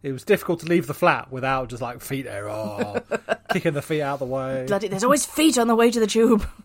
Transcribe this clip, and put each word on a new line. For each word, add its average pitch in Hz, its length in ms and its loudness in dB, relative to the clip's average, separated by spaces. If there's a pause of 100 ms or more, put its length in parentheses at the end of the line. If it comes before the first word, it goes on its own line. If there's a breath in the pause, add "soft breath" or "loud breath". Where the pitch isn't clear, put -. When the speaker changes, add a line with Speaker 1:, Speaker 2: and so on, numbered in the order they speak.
Speaker 1:
It 139 100 -6
was 127 120 -10
difficult 175 360 0
to 160 60 -12
leave 170 200 2
the 143 80 -8
flat 135 360 0
without 131 380 -2
just, 120 140 -10
like, 123 180 -8
feet 135 240 -6
there, 101 240 -8
oh, 107 540 -6 (220)
<laughs> - 280 -6
kicking 170 220 0
the 143 80 -4
feet 151 180 -4
out 139 140 -2
of 139 60 -8
the 135 60 -4
way. 131 400 -4
Speaker 2:
Bloody, 202 220 -2
there's 190 160 -2
always 269 220 2
feet 302 320 2
on 226 100 4
the 233 60 4
way 233 160 6
to 233 100 0
the 220 60 4
tube. 220 400 4 (180)